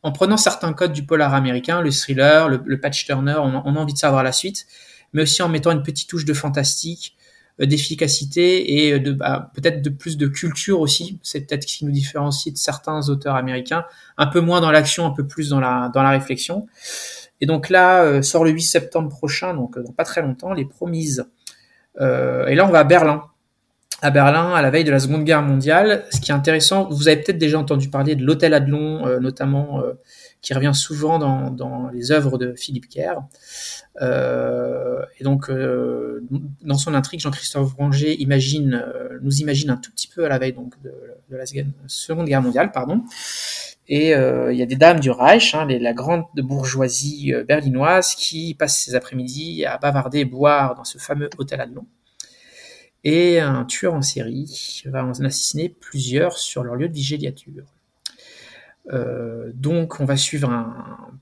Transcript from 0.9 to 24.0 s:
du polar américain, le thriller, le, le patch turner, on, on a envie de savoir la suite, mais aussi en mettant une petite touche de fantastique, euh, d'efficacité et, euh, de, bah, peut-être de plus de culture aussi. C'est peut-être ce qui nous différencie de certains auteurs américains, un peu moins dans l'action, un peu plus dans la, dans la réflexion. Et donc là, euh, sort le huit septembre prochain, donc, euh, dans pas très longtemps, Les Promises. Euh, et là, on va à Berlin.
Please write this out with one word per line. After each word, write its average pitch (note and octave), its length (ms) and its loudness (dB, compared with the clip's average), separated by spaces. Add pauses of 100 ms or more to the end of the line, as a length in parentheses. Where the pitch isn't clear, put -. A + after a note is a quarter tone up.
du D3 140 -6
polar D3 280 2
américain, C3 480 0
le D#3 100 0
thriller, C#3+ 580 4
le, C3 160 0
le C3+ 140 -2
patch C#3 260 -4
turner, C#3 320 -2
on, C3+ 280 0
on C#3+ 120 0
a - 20 0
envie D3+ 140 -2
de C#3+ 40 -4
savoir C3+ 240 2
la C3 120 0
suite, - 340 -6 (460)
mais D3+ 80 0
aussi D#3 200 2
en F3 60 2
mettant D#3+ 240 2
une D3+ 100 0
petite - 280 -8
touche E3 160 -4
de D3+ 80 0
fantastique, C#3+ 840 -4 (440)
euh, C#3 60 2
d'efficacité D3+ 1200 2
et, D3 80 4
euh, C#3+ 60 2
de, C#3 120 -2
bah, C#3 440 -4
peut-être D3+ 260 0
de D3 80 -2
plus D3 260 -8
de D3 120 0
culture E3 520 -2
aussi. E3 440 -2
C'est - 180 -8
peut-être C#3+ 260 -6
ce - 120 -8
qui D#3 60 -6
nous C#3+ 60 -2
différencie C#3+ 600 -2
de C#3 40 -8
certains C#3+ 520 -4
auteurs C#3 260 -2
américains, B2+ 480 -4 (340)
un C#3+ 100 4
peu C#3+ 120 2
moins E3+ 220 4
dans D#3+ 100 4
l'action, D3+ 340 4
un D3+ 60 0
peu C#3 160 -4
plus D3 220 -6
dans C#3 100 2
la, B2+ 340 0
dans C3+ 100 4
la C3+ 80 6
réflexion. C#3 560 -2 (720)
Et D3 60 0
donc D3+ 220 -2
là, F#3 340 8
euh, C#3+ 180 4
sort D#3+ 240 2
le D#3+ 60 6
huit D#3+ 100 0
septembre D#3+ 480 0
prochain, D#3+ 460 -4
donc, B2 220 -6
euh, B2+ 60 -8
dans A#2+ 80 -14
pas D#3+ 140 -2
très - 160 -4
longtemps, D3 320 -6
Les D3 120 -4
Promises. D#3 600 -4 (720)
Euh, B2+ 460 0
et C3+ 100 2
là, F3+ 100 8
on G3 60 4
va E3 80 8
à D3+ 60 8
Berlin. D3+ 380 6 (800)